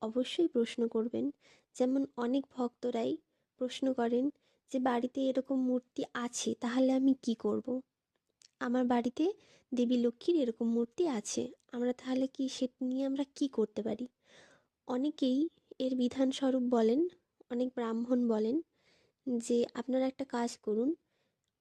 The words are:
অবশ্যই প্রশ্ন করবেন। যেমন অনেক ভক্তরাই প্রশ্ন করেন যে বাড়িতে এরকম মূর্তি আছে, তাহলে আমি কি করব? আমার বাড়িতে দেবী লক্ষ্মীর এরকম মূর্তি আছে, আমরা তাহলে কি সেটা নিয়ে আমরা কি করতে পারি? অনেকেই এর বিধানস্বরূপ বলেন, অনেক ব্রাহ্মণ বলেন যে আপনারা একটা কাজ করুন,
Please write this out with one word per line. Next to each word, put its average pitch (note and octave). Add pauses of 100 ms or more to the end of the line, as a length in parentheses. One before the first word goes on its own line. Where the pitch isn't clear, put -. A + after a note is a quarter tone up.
অবশ্যই B3
প্রশ্ন A#3+
করবেন। A#3 (520)
যেমন C4 (140)
অনেক B3
ভক্তরাই B3 (480)
প্রশ্ন B3+
করেন A#3+ (460)
যে C4+
বাড়িতে B3+
এরকম C4
মূর্তি B3+ (120)
আছে, A#3+ (100)
তাহলে B3+
আমি C4 (100)
কি A#3
করব? G#3+ (960)
আমার B3
বাড়িতে A#3+ (480)
দেবী B3
লক্ষ্মীর A#3+
এরকম A#3
মূর্তি A#3
আছে, A#3 (300)
আমরা B3
তাহলে C4
কি C4+
সেটা B3+
নিয়ে B3+
আমরা C4+ (100)
কি C#4+
করতে A3
পারি? A3 (800)
অনেকেই C4 (400)
এর C4
বিধানস্বরূপ C4
বলেন, A#3 (500)
অনেক B3+
ব্রাহ্মণ A#3+
বলেন A3 (680)
যে A#3+ (160)
আপনারা B3+
একটা C4+
কাজ A#3+
করুন, A3 (720)